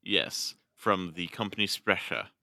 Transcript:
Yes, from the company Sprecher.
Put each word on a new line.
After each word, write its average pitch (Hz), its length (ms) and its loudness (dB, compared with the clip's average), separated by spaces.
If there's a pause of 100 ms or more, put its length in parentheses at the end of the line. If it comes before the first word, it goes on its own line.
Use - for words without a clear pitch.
Yes, - 520 0 (220)
from 92 400 2
the 87 120 -6
company 104 380 -2
Sprecher. - 600 0 (140)